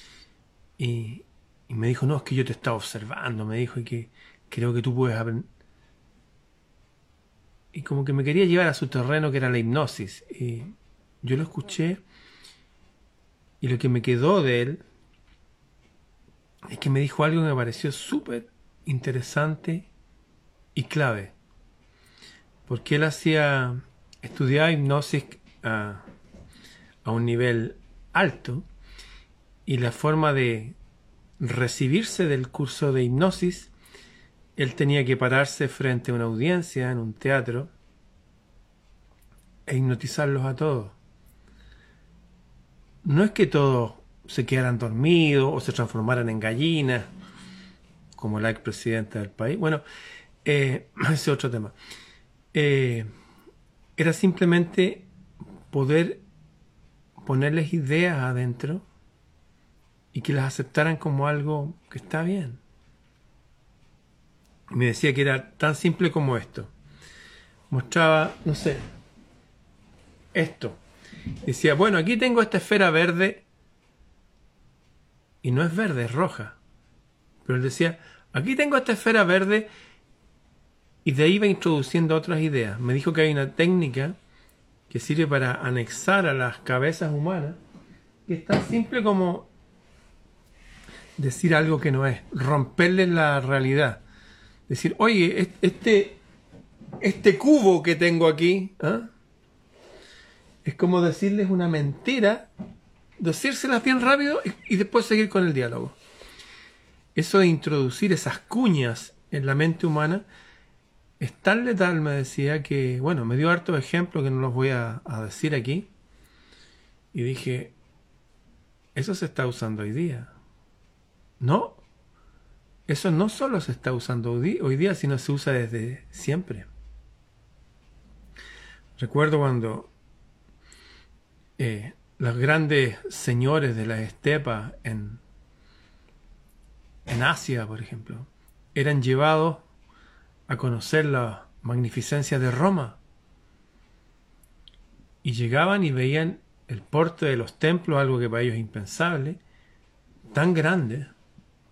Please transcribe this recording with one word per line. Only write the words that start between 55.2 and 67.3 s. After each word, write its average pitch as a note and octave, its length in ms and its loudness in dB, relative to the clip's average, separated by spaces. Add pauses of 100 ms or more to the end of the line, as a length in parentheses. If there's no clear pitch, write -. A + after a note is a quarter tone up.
poder D3 500 0 (1040)
ponerles D3 460 0
ideas D#3+ 460 0
adentro B2+ 640 -4 (1300)
y B2+ 80 -6
que C#3+ 120 -4
las C3+ 140 0
aceptaran D3+ 500 -2
como C#3+ 320 -2
algo D3 460 -4 (160)
que C3+ 80 -14
está - 240 -6
bien. E3+ 360 -4 (2000)
Y - 40 -10
me B2 120 2
decía B2+ 280 0
que C#3 80 0
era C3+ 300 -2
tan D3+ 220 0
simple E3+ 360 0
como C3+ 260 0
esto. G#2+ 320 -10 (1000)